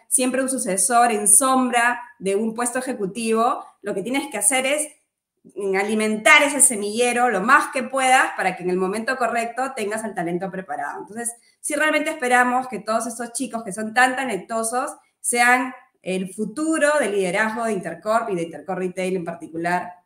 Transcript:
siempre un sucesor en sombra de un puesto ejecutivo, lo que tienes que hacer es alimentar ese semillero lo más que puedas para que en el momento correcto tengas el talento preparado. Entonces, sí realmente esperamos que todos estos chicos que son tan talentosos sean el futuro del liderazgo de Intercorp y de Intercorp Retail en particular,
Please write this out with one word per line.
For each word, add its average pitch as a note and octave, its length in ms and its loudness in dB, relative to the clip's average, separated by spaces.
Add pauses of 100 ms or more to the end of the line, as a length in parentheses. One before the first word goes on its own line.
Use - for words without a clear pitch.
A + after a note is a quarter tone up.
siempre B3+ 340 2
un C4 80 0
sucesor A#3+ 640 2
en G#3 160 0
sombra B3 760 4 (160)
de G3 180 -2
un A3 200 -2
puesto B3 240 -2
ejecutivo, A3+ 840 0 (200)
lo G3+ 100 -4
que F#3+ 80 -4
tienes C#4 300 -4
que G#3+ 80 -6
hacer C4 260 2
es D4+ 220 0 (880)
alimentar G#3+ 640 4
ese C#4+ 180 2
semillero A#3+ 720 2
lo G3 120 0
más C#4 300 4
que B3+ 120 -4
puedas C4 520 2
para F#3 200 -2
que F3 80 -10
en F3+ 80 -2
el F3+ 60 2
momento A3 380 -2
correcto A#3+ 600 -2
tengas G#3+ 280 -4
el G3+ 120 -8
talento F3 340 -4
preparado. D3 520 -8
Entonces, A#3 340 -10 (240)
sí - 160 -6
realmente D4+ 340 2
esperamos B3 580 2
que G#3 120 -8
todos A3+ 260 -2
estos A#3 280 -8
chicos A3+ 300 -6
que F#3+ 80 -10
son A3 220 -6
tan B3+ 220 4
talentosos A#3 720 -4 (320)
sean B3 500 2 (300)
el F#3 320 -4
futuro D4 560 -2 (100)
del G#3+ 120 0
liderazgo G#3+ 540 0
de A3+ 80 0
Intercorp F3+ 580 -2
y F#3 40 -2
de E3+ 80 -2
Intercorp E3 360 -8
Retail F#3 380 -2
en E3+ 80 -6
particular, E3+ 680 -4 (120)